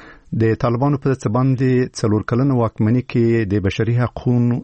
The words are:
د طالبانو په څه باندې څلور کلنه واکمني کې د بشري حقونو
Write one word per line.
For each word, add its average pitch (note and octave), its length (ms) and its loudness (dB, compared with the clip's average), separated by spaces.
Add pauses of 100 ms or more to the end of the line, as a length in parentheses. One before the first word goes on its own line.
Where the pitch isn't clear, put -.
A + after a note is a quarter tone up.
(340)
د A2+ 200 2
طالبانو C3 440 0
په C3+ 160 0
څه B2+ 180 -4
باندې B2+ 600 0
څلور G#2+ 280 0
کلنه B2+ 340 0
واکمني A#2 460 0
کې A#2 440 0
د G2 140 0
بشري G#2+ 400 -2
حقونو A#2+ 640 0